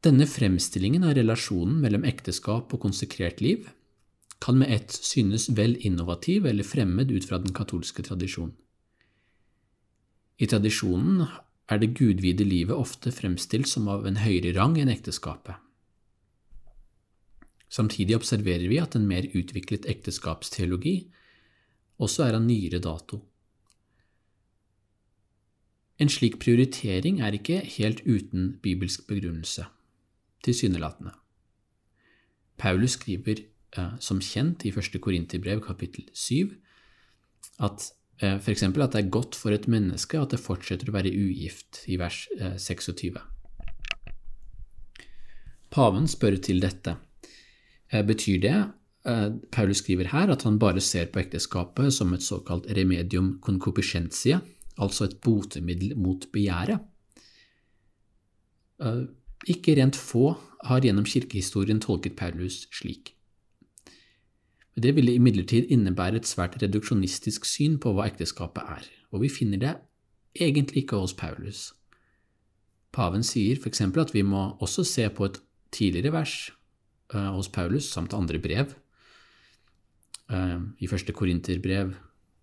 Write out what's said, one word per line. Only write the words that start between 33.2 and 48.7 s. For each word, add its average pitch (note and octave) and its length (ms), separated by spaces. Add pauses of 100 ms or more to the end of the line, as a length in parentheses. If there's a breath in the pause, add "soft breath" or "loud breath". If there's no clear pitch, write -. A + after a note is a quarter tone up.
eh, F#2 240
som F#2+ 200
kjent C#3+ 460
i G2 80
første - 240
Korinterbrev F2+ 640
kapittel - 500
syv, E3+ 440 (1040 soft breath)
at, - 320 (260)
eh, G2 200
for G2+ 120
eksempel G2 320
at C3 100
det G#2+ 120
er F#2 60
godt A#2 240
for G#2 180
et G#2 160
menneske A2 520
at C3+ 100
det A#2 100
fortsetter - 460
å G2+ 60
være F#2+ 220
ugift, - 760
i F2+ 80
vers, E2+ 300 (120)
eh, F#2+ 180
seksogtyve. - 640 (2500 soft breath)
Paven B2 360
spør G2 360
til F#2 180
dette. F#2 380 (920 loud breath)
Eh, A2 100
betyr G2+ 380
det, F#3+ 320 (340)